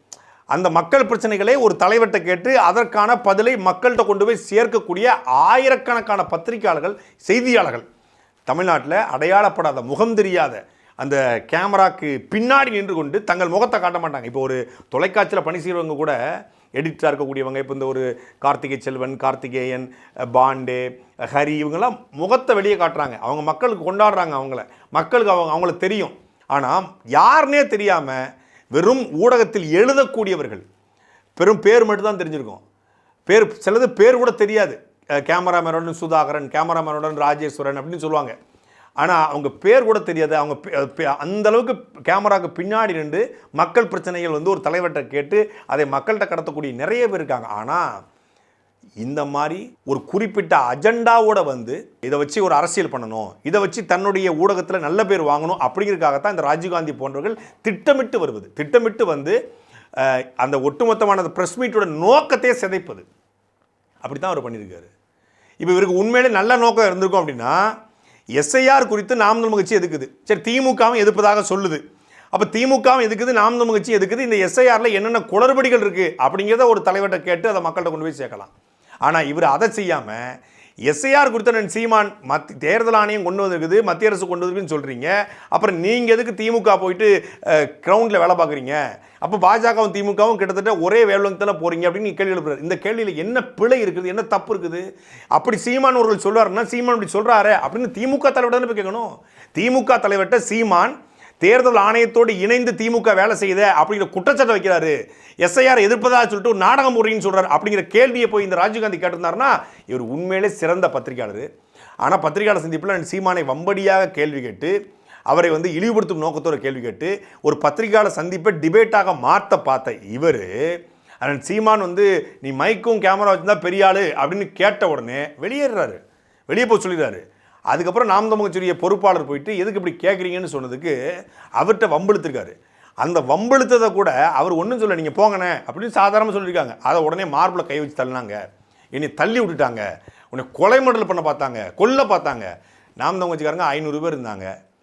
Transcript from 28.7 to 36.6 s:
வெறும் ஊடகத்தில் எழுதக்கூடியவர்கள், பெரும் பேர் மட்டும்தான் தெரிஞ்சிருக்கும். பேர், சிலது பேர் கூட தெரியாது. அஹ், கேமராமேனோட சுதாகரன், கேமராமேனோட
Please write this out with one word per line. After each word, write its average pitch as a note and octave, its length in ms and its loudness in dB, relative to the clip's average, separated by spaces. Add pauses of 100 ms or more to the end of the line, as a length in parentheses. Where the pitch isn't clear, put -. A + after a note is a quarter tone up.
வெறும் A3 420 2
ஊடகத்தில் F#3 640 2
எழுதக்கூடியவர்கள், G3 880 0 (720)
பெரும் F#3 260 4
பேர் A3+ 240 6
மட்டும்தான் G#3 320 -2
தெரிஞ்சிருக்கும். D3+ 440 -10 (640)
பேர், G#3 400 4
சிலது G#3 220 2
பேர் A#3 300 6
கூட B3 140 2
தெரியாது. G#3 560 0 (220)
அஹ், - 20 -4
கேமராமேனோட E3 800 0
சுதாகரன், D3+ 580 -2
கேமராமேனோட D#3 640 -2